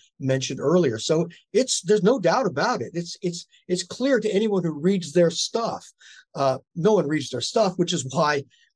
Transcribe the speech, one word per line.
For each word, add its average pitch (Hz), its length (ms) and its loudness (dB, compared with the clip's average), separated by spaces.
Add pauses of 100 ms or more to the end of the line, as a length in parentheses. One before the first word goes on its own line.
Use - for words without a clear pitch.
(180)
mentioned 131 420 -2
earlier. 143 380 2
So 160 300 0 (240)
it's, 254 300 0
there's 202 200 2
no 240 160 4
doubt 214 280 2
about 170 340 -2
it. 113 140 -8
It's, 170 280 -8
it's, 175 240 -6 (220)
it's 180 140 -2
clear 254 380 0
to 208 140 -2
anyone 196 300 0
who 156 140 -4
reads 170 340 0
their 175 180 4
stuff. - 560 -4 (480)
Uh, 135 240 0 (160)
no 185 200 2
one 160 140 2
reads 147 220 -4
their 123 100 -6
stuff, 196 360 0
which 175 160 0
is 135 220 -2
why, 147 300 0 (320)